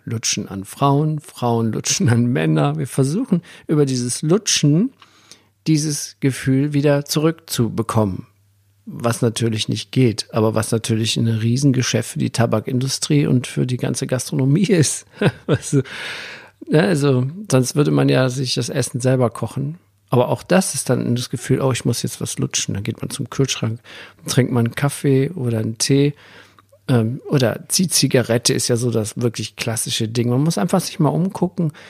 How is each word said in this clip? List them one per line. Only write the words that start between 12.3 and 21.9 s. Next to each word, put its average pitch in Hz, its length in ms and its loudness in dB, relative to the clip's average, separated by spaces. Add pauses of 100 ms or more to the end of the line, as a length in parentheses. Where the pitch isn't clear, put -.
Tabakindustrie 127 960 0
und 127 200 2
für 143 200 -2
die 123 100 -2
ganze 131 300 -4
Gastronomie 139 600 0
ist. 170 400 2 (200)
<laughs> - 200 -2
Weißt - 280 -2
du? 135 80 4 (840)
Ja, 156 120 4
also, 143 460 2 (240)
sonst 131 240 2
würde 147 160 2
man 139 180 4
ja 135 200 4
sich 127 260 -4
das 127 140 -2
Essen 127 320 -4
selber 127 300 2
kochen. 139 480 -8 (320)
Aber - 180 4
auch - 140 -2
das - 320 2
ist - 160 -4
dann 120 240 0
das 120 160 -6
Gefühl, 131 300 -2
oh, 135 120 0
ich - 120 -6
muss - 180 0